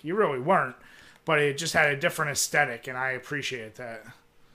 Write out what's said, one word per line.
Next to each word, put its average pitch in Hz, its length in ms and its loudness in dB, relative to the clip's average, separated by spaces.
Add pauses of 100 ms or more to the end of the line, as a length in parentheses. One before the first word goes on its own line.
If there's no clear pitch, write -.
You 160 120 -6
really 165 240 2
weren't, 143 380 2 (480)
but 151 160 4
it 143 180 2
just 160 160 -4
had 156 160 4
a 139 60 0
different 156 340 -2
aesthetic, 131 560 0
and 131 100 -8
I 131 140 -2
appreciate 127 640 -6
that. 117 300 -14 (500)